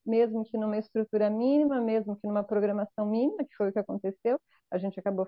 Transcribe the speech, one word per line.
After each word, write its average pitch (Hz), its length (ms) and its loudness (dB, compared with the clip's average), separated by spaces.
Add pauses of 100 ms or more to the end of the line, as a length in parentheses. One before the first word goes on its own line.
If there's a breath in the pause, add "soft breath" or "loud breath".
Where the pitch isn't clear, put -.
mesmo 226 380 2
que 226 120 -8
numa 214 220 -2
estrutura 214 500 0
mínima, 269 520 2
mesmo 220 340 0
que 208 100 -12
numa 208 200 0
programação 208 640 0
mínima, 269 380 0
que - 120 -12
foi 202 140 0
o - 20 -12
que 214 80 -2
aconteceu, 202 600 -4 (300)
a 185 80 -4
gente 190 220 -4
acabou 190 280 -2